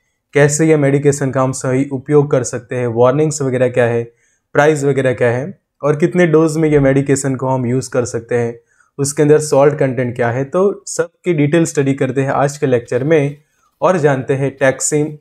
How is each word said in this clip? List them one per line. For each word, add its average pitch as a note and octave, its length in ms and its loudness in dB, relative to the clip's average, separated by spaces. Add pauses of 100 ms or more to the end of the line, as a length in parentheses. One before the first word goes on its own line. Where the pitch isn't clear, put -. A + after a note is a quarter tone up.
(340)
कैसे D3 320 2
ये D#3 100 4
मेडिकेशन C#3+ 540 0
का C3 120 -2
हम C3 100 -2
सही C3 400 -2
उपयोग C#3+ 380 0
कर C3 120 0
सकते B2 340 -8
हैं, B2 100 -2
वार्निंग्स C3 560 0
वगैरह B2+ 260 0
क्या B2 160 0
है, A#2 200 -2 (480)
प्राइस C#3+ 320 2
वगैरह C3 280 0
क्या A#2+ 180 0
है C3+ 280 -6 (240)
और D3 140 0
कितने F3 300 2
डोज D#3 300 2
में D#3+ 120 0
ये D3 100 4
मेडिकेशन C#3 580 0
को C3 100 -6
हम C3 200 -2
यूज़ B2+ 240 -4
कर B2 140 -2
सकते A#2+ 300 -6
हैं, A#2 260 -4 (380)
उसके C#3+ 240 -2
अंदर D3+ 160 6
सॉल्ट C#3+ 360 2
कंटेंट B2+ 420 -2
क्या A#2+ 140 0
है। C3 140 -4
तो F#3+ 420 -2
सबकी - 480 -4
डिटेल D3+ 300 2
स्टडी C#3 300 -2
करते C3+ 260 -4
हैं C3+ 100 -2
आज C#3 280 -2
के D3 80 -2
लेक्चर B2 380 -2
में C#3+ 320 0 (460)
और F3+ 160 2
जानते C#3 360 0
हैं C3+ 240 -4
Taxim C#3+ 480 0 (140)